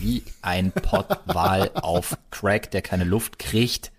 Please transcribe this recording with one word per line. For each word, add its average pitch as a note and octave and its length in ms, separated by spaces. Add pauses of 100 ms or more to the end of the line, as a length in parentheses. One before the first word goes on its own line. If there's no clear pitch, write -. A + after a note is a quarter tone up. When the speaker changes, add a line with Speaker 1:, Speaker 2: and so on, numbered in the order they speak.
Speaker 1:
wie B2 220 (200)
ein F#3 300
Speaker 2:
<laughs> - 100
Speaker 1:
Pottwal F3 920
auf F2 420 (140)
Crack, G#2 400
der F#2+ 120
keine F2+ 220
Luft G2+ 360
kriegt, - 580